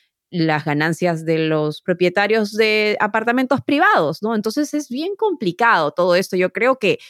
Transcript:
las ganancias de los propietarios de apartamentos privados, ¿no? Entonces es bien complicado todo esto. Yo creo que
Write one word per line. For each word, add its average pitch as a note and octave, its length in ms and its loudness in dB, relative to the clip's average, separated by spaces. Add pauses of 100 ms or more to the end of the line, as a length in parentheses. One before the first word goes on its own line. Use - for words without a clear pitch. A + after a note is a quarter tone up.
(320)
las D#3 340 0
ganancias D#3+ 600 0
de D#3+ 140 0
los D#3 420 -2
propietarios G3+ 720 0
de G#3+ 460 2
apartamentos A#3 600 0
privados, C#4+ 600 2
¿no? A3+ 140 -2
Entonces A3 400 -2
es D4 140 -6
bien D#4+ 280 -6
complicado G#3+ 760 0
todo F3+ 240 2
esto. F#3+ 200 0
Yo F3+ 160 0
creo B3 260 0
que F#3 220 0 (100)